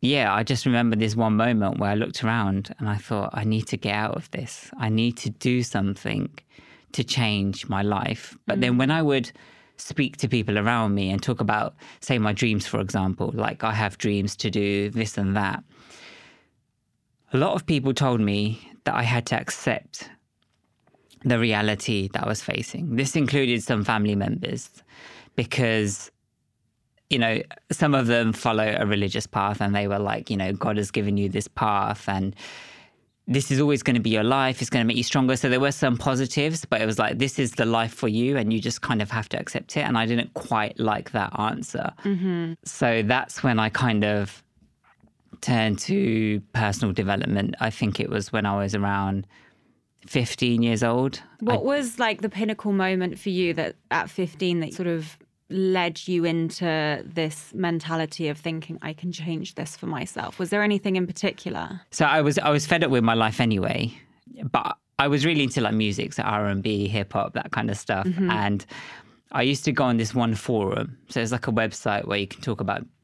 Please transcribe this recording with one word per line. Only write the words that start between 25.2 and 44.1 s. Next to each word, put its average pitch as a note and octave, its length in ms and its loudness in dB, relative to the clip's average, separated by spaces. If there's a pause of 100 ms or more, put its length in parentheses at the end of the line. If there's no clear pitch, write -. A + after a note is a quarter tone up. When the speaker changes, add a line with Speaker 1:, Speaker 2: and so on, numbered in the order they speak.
Speaker 1:
because, A2+ 760 0 (1000)
you C3 80 2
know, A2+ 240 2 (280)
some D3 240 2
of C3 120 4
them A#2 260 4
follow A2 460 2
a G#2+ 80 0
religious G2+ 400 0
path G2+ 340 -2
and G2+ 140 0
they G2+ 120 0
were G2+ 120 0
like, G#2 320 -2
you G#2+ 60 0
know, F#2+ 160 -2
"God G#2 240 -2
has G#2 140 -2
given G#2 260 0
you G2+ 120 0
this G#2 200 -4
path G#2 600 -2
and G2 260 -2 (960)
this C3 240 0
is C3+ 80 4
always D3 240 2
gonna A#2+ 160 4
be A2+ 100 0
your G#2+ 140 2
life. C3 360 2
It's C3 100 -4
gonna A#2+ 160 2
make A#2 100 2
you A#2+ 80 0
stronger." C3 320 2
So C3+ 120 0
there B2+ 120 4
were C#3 120 4
some B2+ 240 0
positives, C#3 680 0
but A2 160 0
it A2 60 2
was A2 120 0
like, A2+ 200 0
"This C3 200 0
is B2+ 140 0
the A#2 140 0
life A2+ 280 2
for B2+ 140 -2
you A#2+ 280 2
and A2 160 0
you A2+ 60 2
just A2+ 220 -4
kind A#2 220 0
of G2+ 80 -4
have A2+ 180 -4
to - 100 -4
accept - 380 -8
it." D3+ 40 0
And B2 180 0
I A2+ 80 2
didn't A#2 280 -2
quite - 460 -2
like G#2+ 320 -2
that G2+ 260 -2
answer. A2+ 540 -4 (100)
Speaker 2:
Mm-hmm. F3 520 -2 (100)
Speaker 1:
So A#2 380 0
that's B2 420 0
when A#2+ 160 4
I A2 80 2
kind G#2+ 360 2
of G#2 380 -2 (1000)